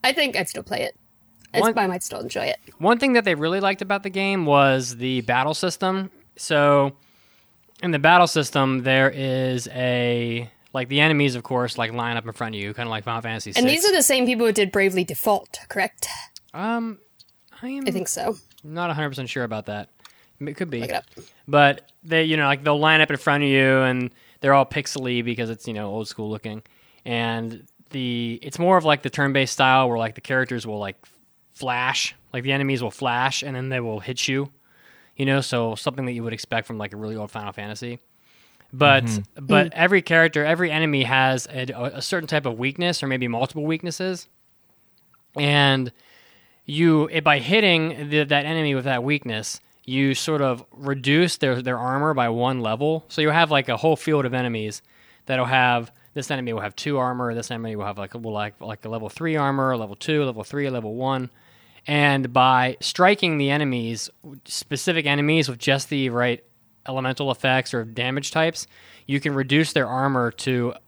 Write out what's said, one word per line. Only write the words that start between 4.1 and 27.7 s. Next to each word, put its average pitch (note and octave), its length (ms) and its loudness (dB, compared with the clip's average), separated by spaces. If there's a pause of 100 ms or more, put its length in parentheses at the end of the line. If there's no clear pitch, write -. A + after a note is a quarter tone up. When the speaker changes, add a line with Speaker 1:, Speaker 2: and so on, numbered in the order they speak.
Speaker 2:
was C3+ 500 4
the B2+ 260 -2
battle B2 320 0
system. F#3 580 -2 (260)
So, C#3+ 580 4 (880)
in F3+ 80 0
the D3 80 0
battle E3+ 280 8
system, C3+ 560 0
there C3+ 260 4
is C3 600 -2
a, A#2+ 800 -2 (240)
like, B2+ 160 -4
the C#3+ 120 2
enemies, C#3+ 340 4
of A#2+ 80 -8
course, B2 340 -2
like, A2+ 140 -2
line A#2 240 -4
up A2+ 100 -4
in A2+ 80 -8
front A2 220 -8
of G2+ 60 -6
you, G2+ 120 -6
kinda A#2 160 -6
like A2 160 -6
Final A#2 160 -4
Fantasy A2 340 -8
Speaker 1:
And B3 120 2
these D#4 140 2
Speaker 2:
six. G4+ 120 4
Speaker 1:
are - 20 2
the C#4+ 80 4
same B3+ 220 2
people A#3 200 0
who A3 80 4
did G3+ 180 0
Bravely F#3+ 320 0
Default, - 560 -2 (100)
correct? - 380 -6 (460)
Speaker 2:
Um, A3+ 460 -6 (640)
I B3 80 -12
am C4+ 180 -8
Speaker 1:
I G3 40 0
think - 160 -4
so. - 300 -4 (260)
Speaker 2:
not E3+ 260 -6
a D#3 40 -2
hundred D3 160 -4
percent C3 200 -10
sure B2+ 160 -4
about G#2+ 220 -8
that. G#2 220 -10 (520)
M-, C#3+ 80 -8
it D3+ 80 -14
could F3+ 120 -6
be. A#2+ 120 -6
Speaker 1:
Look A#2 80 -6
it - 80 -6
up. - 80 -8 (420)
Speaker 2:
But C#3+ 420 4 (140)
they, D#3+ 220 2
you D#3 100 2
know, D3 120 2
like, C#3 180 0
they'll D3 120 4
line D#3 220 6
up D#3 100 4
in D3 60 0
front C#3+ 300 2
of C#3 40 2
you, C3+ 340 6
and B2+ 280 0 (300)
they're C#3 120 6
all C3+ 120 8
pixely B2+ 580 -4
because A#2 260 -4
it's, A2+ 200 -10
you A2+ 40 -8
know, G#2 140 -6
old G#2+ 220 -6
school G#2+ 200 -8
looking. G#2+ 340 -10 (420)
And A#2 600 -4 (260)